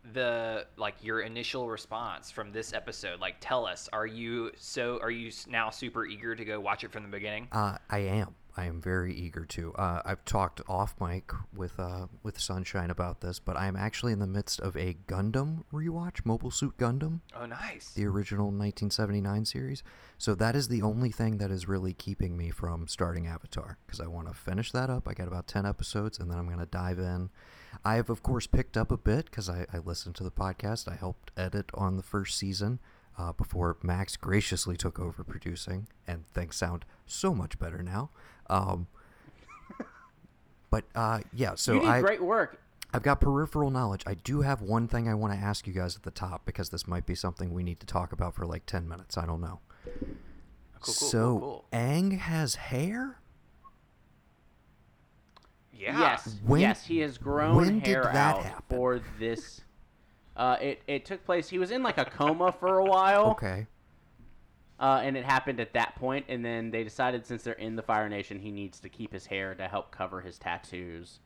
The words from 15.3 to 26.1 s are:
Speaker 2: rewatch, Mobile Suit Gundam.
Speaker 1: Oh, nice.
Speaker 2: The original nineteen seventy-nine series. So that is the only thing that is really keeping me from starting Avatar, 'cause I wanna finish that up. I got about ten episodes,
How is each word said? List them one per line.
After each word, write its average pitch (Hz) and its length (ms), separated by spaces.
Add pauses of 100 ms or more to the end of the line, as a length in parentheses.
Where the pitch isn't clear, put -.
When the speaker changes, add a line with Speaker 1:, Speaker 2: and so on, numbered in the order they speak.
Speaker 2:
rewatch, 165 500
Mobile 113 280
Suit - 260
Gundam. 143 440 (140)
Speaker 1:
Oh, 120 120
nice. - 480
Speaker 2:
The 104 100
original 101 460
nineteen 101 400
seventy-nine 104 540
series. 131 360 (380)
So 107 160
that 113 200
is 139 120
the 117 160
only 113 260
thing 110 300
that 98 100
is 92 180
really 92 280
keeping 87 420
me 85 140
from 85 360
starting 85 380
Avatar, - 600
'cause - 120
I 82 60
wanna 82 300
finish 95 360
that 127 200
up. 123 160
I 101 80
got 92 120
about 87 200
ten 101 180
episodes, 104 540